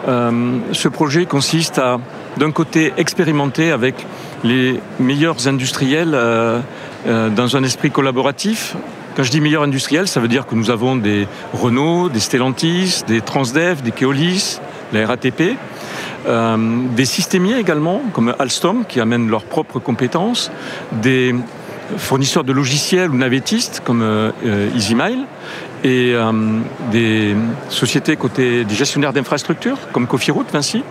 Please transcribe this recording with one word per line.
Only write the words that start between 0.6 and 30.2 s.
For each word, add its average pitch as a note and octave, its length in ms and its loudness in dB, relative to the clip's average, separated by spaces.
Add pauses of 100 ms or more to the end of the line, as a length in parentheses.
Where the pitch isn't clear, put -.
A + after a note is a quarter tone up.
ce - 160 0
projet D3+ 380 2
consiste D#3 520 0
à, B2 220 2 (360)
d'un D3+ 140 2
côté, D#3+ 460 2
expérimenter D#3 720 2
avec B2+ 240 2 (480)
les B2+ 380 2 (180)
meilleurs C#3+ 480 2
industriels, C#3 680 0
euh, A#2 460 2 (480)
euh, A2+ 240 2
dans A#2+ 260 2
un C3 60 2
esprit C3+ 300 0
collaboratif. C#3 840 0 (420)
Quand C#3+ 60 0
je B2 80 0
dis D3+ 100 2
meilleurs D3+ 220 2
industriels, C#3+ 460 0
ça - 100 0
veut A#2 100 2
dire B2 180 2
que A2+ 100 -2
nous A2+ 140 2
avons B2 260 2
des G#2 320 2 (260)
Renault, C#3+ 540 2
des A2 120 0
Stellantis, E3 840 0
des A2 140 2
Transdev, C#3+ 600 0
des A#2 100 -2
Keolis, D3+ 680 0 (340)
la A2 140 2
R B2 60 0
A B2 40 0
T B2+ 140 0
P, G3+ 260 0 (720)
euh, A2+ 300 2 (400)
des C3 80 4
systémiers F#3+ 540 2
également, F3 440 0 (100)
comme A#2 280 2
Alstom, F3 480 0
qui - 100 -2
amènent A#2 320 2
leurs A2 140 0
propres - 340 -4
compétences, E3 720 -2 (400)
des B2+ 420 2 (680)
fournisseurs C#3 460 0
de C3 80 0
logiciels C#3+ 580 2
ou C3 60 2
navettistes, C3 680 0
comme, A#2 160 2
euh, A2 300 2 (160)
euh, G#2 280 0
EasyMile, C#3 520 0 (580)
et, B2+ 300 4
euh, A2+ 180 2 (580)
des A2 440 2 (340)
sociétés C#3+ 480 0
côté A#2+ 480 2
des G#2 100 -2
gestionnaires C#3 380 0
d'infrastructures, D3+ 680 -2 (140)
comme B2 140 2
Cofiroute, D3+ 460 0